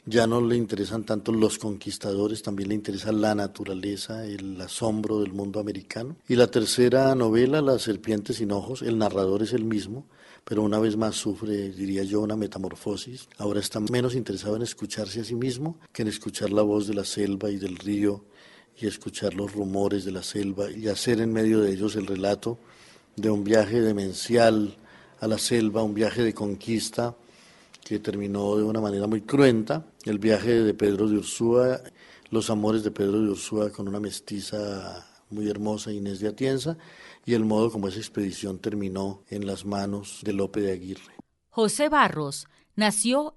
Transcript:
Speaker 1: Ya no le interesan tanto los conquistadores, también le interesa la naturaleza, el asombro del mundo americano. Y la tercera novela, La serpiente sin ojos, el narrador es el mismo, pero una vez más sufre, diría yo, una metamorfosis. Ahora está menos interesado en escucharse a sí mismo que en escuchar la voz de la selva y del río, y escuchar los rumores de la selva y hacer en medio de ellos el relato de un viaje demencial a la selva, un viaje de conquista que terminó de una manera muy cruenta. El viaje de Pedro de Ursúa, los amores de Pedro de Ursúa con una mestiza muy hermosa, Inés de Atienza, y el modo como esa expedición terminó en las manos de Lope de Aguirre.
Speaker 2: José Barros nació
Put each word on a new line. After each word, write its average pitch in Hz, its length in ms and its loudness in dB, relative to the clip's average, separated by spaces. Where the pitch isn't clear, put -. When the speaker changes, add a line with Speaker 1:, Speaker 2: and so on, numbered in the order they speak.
Speaker 1:
Ya 113 220 4
no 117 140 2
le 120 160 2
interesan 104 480 -2
tanto 104 260 -2
los 107 280 4
conquistadores, 104 840 -4
también 98 280 -4
le 107 40 0
interesa 104 380 -4
la 107 240 2
naturaleza, 101 880 -6
el 98 340 -8
asombro 107 600 -2
del 98 120 -2
mundo 101 280 -4
americano. 107 560 -8
Y 131 60 2
la 120 140 8
tercera 123 680 4
novela, 127 480 4
La 135 160 4
serpiente 107 540 -2
sin 110 180 -2
ojos, 101 320 -4
el 117 160 0
narrador 98 460 2
es 107 80 -2
el 117 120 0
mismo, 110 420 -4
pero 107 200 0
una 107 180 2
vez 110 160 2
más 110 180 0
sufre, 101 560 -4
diría 98 320 -2
yo, 101 180 0
una 107 140 -2
metamorfosis. 101 960 -6
Ahora 104 220 -2
está - 180 -6
menos 120 380 0
interesado 104 400 -4
en 113 60 -4
escucharse 107 580 -6
a 110 40 -8
sí 117 120 -6
mismo 131 400 -4
que - 100 -6
en 110 60 0
escuchar 101 420 -4
la 104 120 4
voz 104 260 2
de 107 60 -2
la 98 100 -2
selva 101 460 -2
y 101 80 -4
del 92 180 -6
río, 101 480 0
y 107 80 -4
escuchar 101 460 -4
los 101 220 -4
rumores 98 500 0
de 98 80 -6
la 92 100 -8
selva 101 480 -4
y 110 180 -6
hacer 110 340 0
en 113 100 0
medio 110 300 4
de 101 100 4
ellos 101 240 -2
el 101 100 -2
relato 98 520 -2
de 104 140 2
un 101 120 2
viaje 107 380 4
demencial 107 960 2
a 110 80 -4
la 110 120 0
selva, 110 440 2
un 107 120 0
viaje 107 280 2
de 110 120 2
conquista 110 800 -4
que 104 180 -4
terminó 101 580 -2
de 107 60 2
una 110 180 0
manera 101 240 0
muy 107 160 0
cruenta. 135 640 4
El 104 140 0
viaje 110 440 4
de 107 120 4
Pedro 104 340 2
de 107 80 4
Ursúa, 123 640 2
los 113 200 0
amores 107 340 2
de 104 60 -2
Pedro 101 320 2
de 104 80 2
Ursúa 104 400 -2
con 98 180 -8
una 101 100 -6
mestiza 98 1080 -8
muy 104 180 -4
hermosa, 107 420 -4
Inés 101 300 -6
de 107 80 -2
Atienza, 131 480 -2
y 117 80 0
el 110 140 4
modo 110 240 4
como 101 180 -2
esa 95 100 -6
expedición 98 600 -6
terminó 98 720 -4
en 101 160 -6
las 98 180 -6
manos 101 580 -6
de 104 120 -4
Lope 98 260 -2
de 98 120 0
Aguirre. 92 420 -10
Speaker 2:
José 226 400 2
Barros 190 580 0
nació 240 640 2